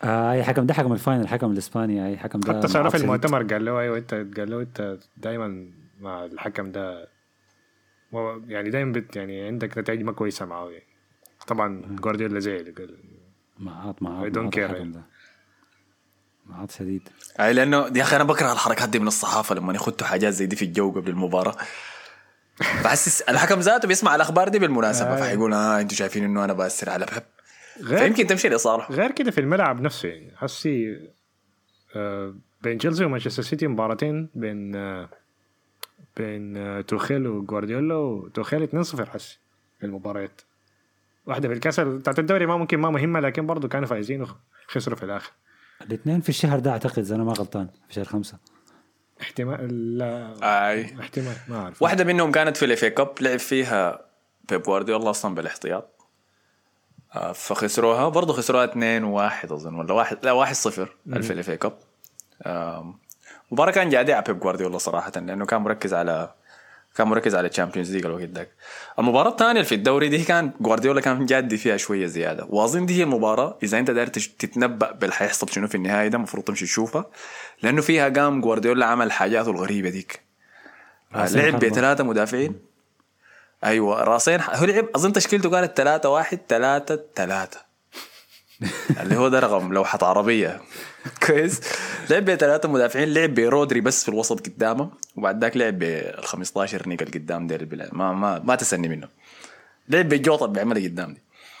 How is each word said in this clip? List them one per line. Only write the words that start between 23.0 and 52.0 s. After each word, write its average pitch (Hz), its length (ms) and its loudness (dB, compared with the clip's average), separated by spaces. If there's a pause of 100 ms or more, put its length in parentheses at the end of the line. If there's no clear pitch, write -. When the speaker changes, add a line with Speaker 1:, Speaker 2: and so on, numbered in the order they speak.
Speaker 3:
الحكم 170 400 2
ذاته 214 280 4
بيسمع 185 260 4
الأخبار 160 340 4
دي 202 100 2
بالمناسبة، 123 540 2
Speaker 2:
آه. 135 40 0
Speaker 3:
فحيقول: 113 360 2
"آه، 107 280 2
أنتوا 101 160 -2
شايفين 101 280 -2
إنه 101 200 0
أنا 98 80 0
بأثر 92 380 -2
على 92 160 -2
بيب." - 160 -8 (640)
Speaker 2:
غير 131 120 2
Speaker 3:
فيمكن 220 280 4
تمشي 185 220 2
لصالحه. 117 460 2
Speaker 2:
غير 202 160 2
كده 262 200 0
في 180 100 2
الملعب 143 400 2
نفسه، - 280 -4
يعني، 82 280 -12
حسي، 123 640 -4 (960)
آه، 101 380 -6 (280)
بين 117 160 -4
تشيلسي 165 260 0
ومانشستر 123 380 -2
سيتي 156 240 -4
مباراتين 143 680 -2
بين، 104 420 -8
آه، 95 320 -8 (1080)
بين، 104 400 -8
آه، 101 240 -6
توخيل 127 460 -2
وغوارديولا، 107 680 -2
وتوخيل 123 680 -2
اتنين 160 200 -2
صفر 135 280 -6
حسي - 280 -14 (420)
في 101 60 -8
المباريات. 101 540 -10 (840)
واحدة 135 220 -4
في 120 60 -2
الكاس 151 260 -2
ال-، 135 180 -2
بتاعت 135 200 0
الدوري، 170 280 2
ما 170 100 0
ممكن، 165 220 0
ما 160 120 2
مهمة، 160 300 0
لكن 143 260 -2
برضو 156 220 -4
كانوا 139 180 -2
فايزين 123 400 -6 (420)
وخسروا 120 280 -4
في - 60 -12
الآخر. 98 300 -10 (500)
Speaker 1:
الاثنين 151 380 -2
في 165 80 -2
الشهر 143 300 2
ده 127 120 2
أعتقد، 120 280 -2
إذا 104 160 -2
أنا 113 100 0
ما 113 80 -2
غلطان، 101 360 -6 (200)
في - 60 -20
شهر 101 100 -6
خمسة. 101 340 -6 (840)
Speaker 2:
احتمال، 123 760 -6
لا. 117 360 -6 (360)
Speaker 3:
آي. 113 300 -4
Speaker 2:
احتمال، 127 340 -8 (140)
ما 120 80 -8
أعرف. 92 260 -4
Speaker 3:
واحدة 180 220 4